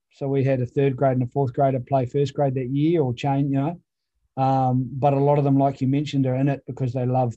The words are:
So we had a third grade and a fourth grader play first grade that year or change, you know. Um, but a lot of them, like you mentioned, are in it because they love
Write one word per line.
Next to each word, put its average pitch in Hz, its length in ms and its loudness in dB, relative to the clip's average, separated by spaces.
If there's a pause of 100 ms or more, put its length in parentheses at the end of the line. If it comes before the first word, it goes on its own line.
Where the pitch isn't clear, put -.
(120)
So 143 160 -8
we 139 140 2
had 131 200 0
a 123 40 -4
third 139 300 0
grade 135 160 2
and 127 100 0
a 123 40 -2
fourth 131 260 -2
grader 135 280 0
play 131 260 -2
first 143 280 -2
grade 139 200 0
that 127 140 -6
year 151 340 2
or 127 100 0
change, 139 400 -2
you 135 80 0
know. - 800 -8
Um, 131 480 0
but 143 220 0
a 139 80 2
lot 143 180 4
of 143 60 2
them, 139 140 4
like 139 220 0
you 135 60 -2
mentioned, 139 400 0
are 127 100 0
in 139 120 0
it 135 180 -2
because 127 260 -6
they 127 140 -2
love 127 300 0